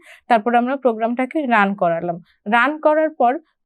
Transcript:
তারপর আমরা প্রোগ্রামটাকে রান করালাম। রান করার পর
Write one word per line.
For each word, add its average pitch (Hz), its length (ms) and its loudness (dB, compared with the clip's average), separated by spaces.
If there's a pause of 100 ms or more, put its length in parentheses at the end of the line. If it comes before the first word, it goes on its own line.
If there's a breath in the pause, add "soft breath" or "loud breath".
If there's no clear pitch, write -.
(280 loud breath)
তারপর 233 260 0
আমরা 247 220 0
প্রোগ্রামটাকে 247 720 -2
রান 202 280 2
করালাম। 170 420 -2 (300 soft breath)
রান 240 320 0
করার 311 320 2
পর 254 280 0 (280)